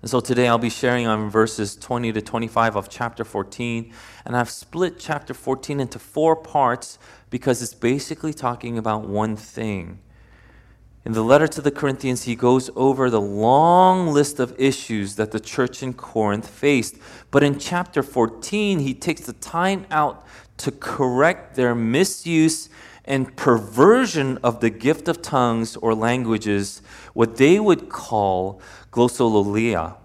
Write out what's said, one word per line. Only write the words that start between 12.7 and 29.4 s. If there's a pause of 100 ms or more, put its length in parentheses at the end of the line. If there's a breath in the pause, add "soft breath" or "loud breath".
over
the
long
list
of
issues
that
the
church
in
Corinth
faced. (340 loud breath)
But
in
chapter
fourteen,
he
takes
the
time
out (320 loud breath)
to
correct
their
misuse (360 loud breath)
and
perversion
of
the
gift
of
tongues
or
languages, (320 loud breath)
what
they
would
call (320 loud breath)
glossolalia.